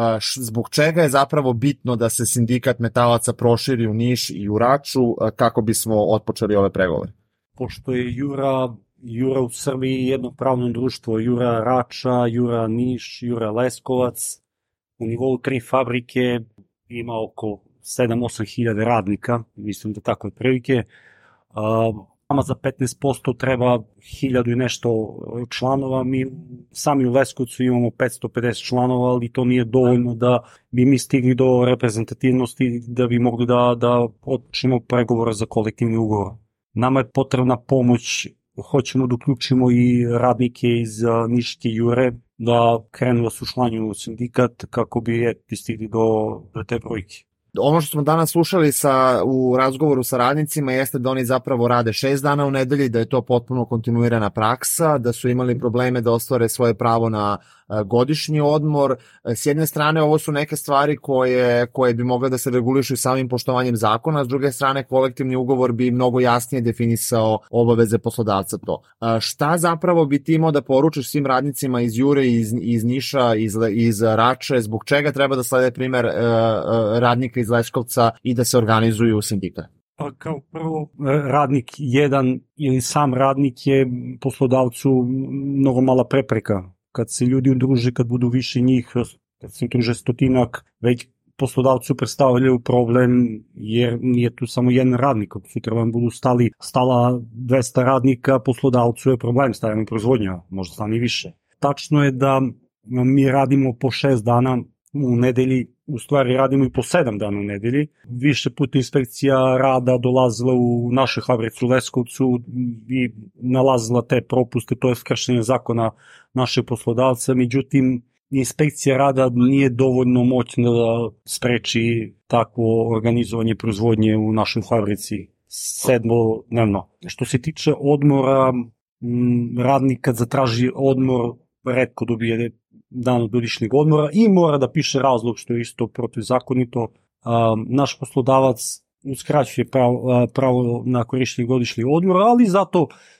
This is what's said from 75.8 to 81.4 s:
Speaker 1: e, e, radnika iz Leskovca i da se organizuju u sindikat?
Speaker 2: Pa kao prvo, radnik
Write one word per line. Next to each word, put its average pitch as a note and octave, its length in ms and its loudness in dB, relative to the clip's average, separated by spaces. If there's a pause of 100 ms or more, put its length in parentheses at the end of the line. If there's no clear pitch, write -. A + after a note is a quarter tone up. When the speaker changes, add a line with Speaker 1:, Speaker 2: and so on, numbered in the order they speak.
Speaker 1:
e, A2 40 0
e, A2+ 920 0
radnika B2 400 0
iz A2 100 -4
Leskovca A#2+ 600 0 (120)
i C3 120 -2
da B2 100 0
se B2 140 2
organizuju A2 600 2
u G2+ 40 -2
sindikat? F#2 420 -6 (320)
Speaker 2:
Pa C#3+ 220 -10
kao D#3 220 -8 (120)
prvo, D#3 380 -6 (340)
radnik C3+ 540 0